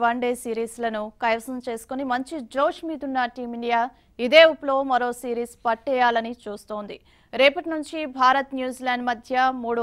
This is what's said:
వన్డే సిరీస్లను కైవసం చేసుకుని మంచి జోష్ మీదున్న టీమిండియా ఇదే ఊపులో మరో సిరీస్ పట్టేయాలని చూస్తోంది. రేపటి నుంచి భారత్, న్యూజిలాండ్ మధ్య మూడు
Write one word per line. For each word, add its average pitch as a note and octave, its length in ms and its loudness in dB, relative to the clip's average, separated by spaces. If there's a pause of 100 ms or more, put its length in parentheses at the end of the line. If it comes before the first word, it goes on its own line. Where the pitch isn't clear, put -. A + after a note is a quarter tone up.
వన్డే A#3+ 280 0 (140)
సిరీస్లను A3+ 580 -4 (220)
కైవసం A#3 420 -2
చేసుకుని B3+ 460 -6
మంచి C4 240 -4 (180)
జోష్ D4+ 340 0
మీదున్న C4 380 -4 (100)
టీమిండియా A#3 460 -2 (380)
ఇదే B3 220 8 (100)
ఊపులో C#4 240 -2 (160)
మరో B3 180 2 (100)
సిరీస్ A#3+ 340 -6 (120)
పట్టేయాలని A#3 680 0 (120)
చూస్తోంది. G#3 540 -12 (360)
రేపటి C#4+ 400 2
నుంచి D#4 260 -6 (180)
భారత్, C4 420 4
న్యూజిలాండ్ B3 500 -4
మధ్య B3+ 420 0 (120)
మూడు A#3 200 -2